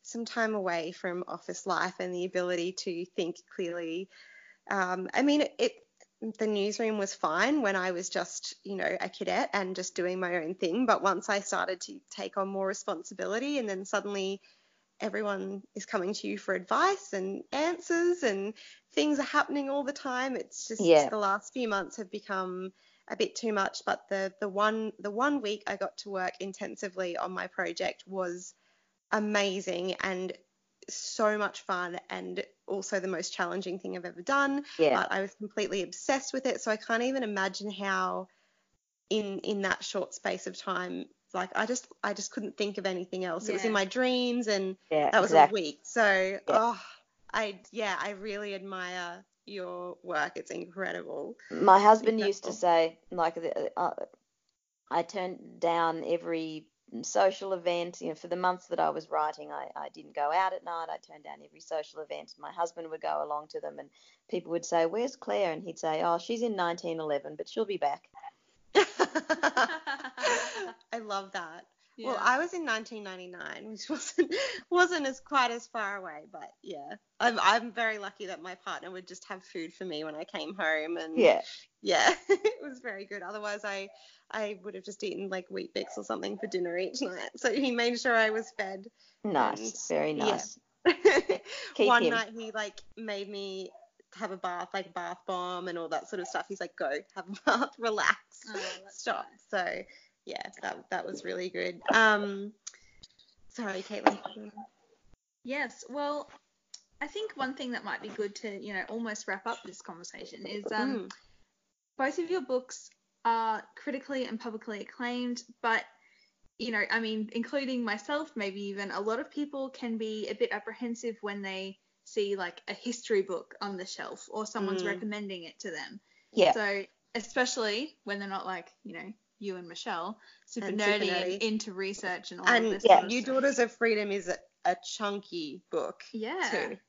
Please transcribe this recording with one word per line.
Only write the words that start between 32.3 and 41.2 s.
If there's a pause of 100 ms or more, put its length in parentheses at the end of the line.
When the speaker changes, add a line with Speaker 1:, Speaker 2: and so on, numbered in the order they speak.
Speaker 1:
also
the
most
challenging
thing
I've
ever
done. (140)
Speaker 2:
Yeah.
Speaker 1:
But
I
was
completely
obsessed
with
it,
so
I
can't
even
imagine
how (840)
in,
in
that
short
space
of
time, (280)